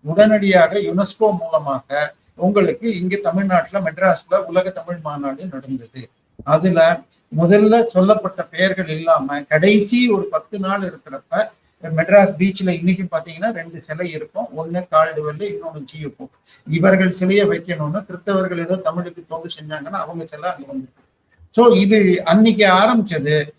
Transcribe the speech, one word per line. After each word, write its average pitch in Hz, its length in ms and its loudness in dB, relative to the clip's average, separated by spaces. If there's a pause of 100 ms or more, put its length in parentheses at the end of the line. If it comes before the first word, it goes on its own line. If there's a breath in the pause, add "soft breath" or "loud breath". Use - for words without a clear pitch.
உடனடியாக 196 760 4
யுனெஸ்கோ 190 600 0
மூலமாக 147 760 -4 (220)
உங்களுக்கு 202 640 0
இங்க 180 180 -2
தமிழ்நாட்டுல, 185 760 -2
மெட்ராஸ்ல 185 460 0
உலக 185 320 -2
தமிழ் 175 340 -10
மாநாடு 143 480 -8
நடந்தது. 131 580 -12 (340)
அதுல 165 580 2 (360)
முதல்ல 208 480 4
சொல்லப்பட்ட 190 580 0
பெயர்கள் 185 440 -2
இல்லாம, 156 540 -2
கடைசி 208 680 2
ஒரு 190 220 0
பத்து 196 280 -8
நாள் 190 200 -4
இருக்கிறப்ப, 170 680 -8 (480)
மெட்ராஸ் 180 420 4
பீச்ல 185 320 -2
இன்னைக்கு 175 480 -2
பாத்தீங்கன்னா 165 340 -6
ரெண்டு 165 300 -14
சிலை 165 300 -8
இருக்கும். 156 360 -10 (100)
ஒண்ணு 170 340 -8
கால்டுவெல், 156 480 0
இன்னொன்னு 160 460 -10
ஜி 156 160 -16
எஃப் 147 160 -12
ஓ. 262 80 -16 (440 soft breath)
இவர்கள் 185 420 2
சிலையை 196 360 2
வைக்கணும்னு 170 600 -4
கிறிஸ்தவர்கள் 180 500 -4
ஏதோ 170 160 -2
தமிழுக்கு 175 520 -8
தொண்டு 165 220 -12 (120)
செஞ்சாங்கன்னா, 151 300 -12
அவங்க 170 340 -10
சிலை 160 240 -8
அங்க 277 240 -12
வந்துருக்கு. - 300 -14 (460)
So, 240 180 6
இது 196 580 4
அன்னைக்கு 208 400 6
ஆரம்பிச்சது. 180 760 2 (160)